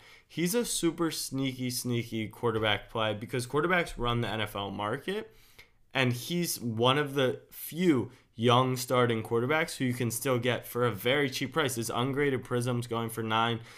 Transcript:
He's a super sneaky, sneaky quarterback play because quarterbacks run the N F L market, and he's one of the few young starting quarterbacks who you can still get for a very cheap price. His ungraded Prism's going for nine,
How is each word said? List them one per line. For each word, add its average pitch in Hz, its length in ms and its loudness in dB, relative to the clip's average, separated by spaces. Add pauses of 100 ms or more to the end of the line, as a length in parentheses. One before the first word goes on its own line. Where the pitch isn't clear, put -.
(280)
He's 175 260 -2
a 240 100 2
super 165 460 0
sneaky, 127 600 -4
sneaky 117 560 -2
quarterback 110 640 0
play 110 240 0
because 120 320 -6
quarterbacks 170 500 0
run 120 240 0
the 113 80 -2
N 110 100 -4
F 104 160 -4
L 101 140 -4
market, 131 640 -4 (580)
and 127 200 2
he's 170 480 -2
one 120 380 2
of 139 160 -4
the 131 340 2
few 151 640 2 (240)
young 123 420 4
starting 120 440 2
quarterbacks 127 540 0
who - 80 -2
you 123 100 2
can 123 160 0
still 123 300 0
get 117 260 -2
for 120 200 0
a 117 60 2
very 127 380 0
cheap 127 220 -4
price. 139 240 0
His 117 140 -2
ungraded 131 520 0
Prism's 123 460 -2
going 113 220 -2
for 117 120 -6
nine, 113 380 2 (180)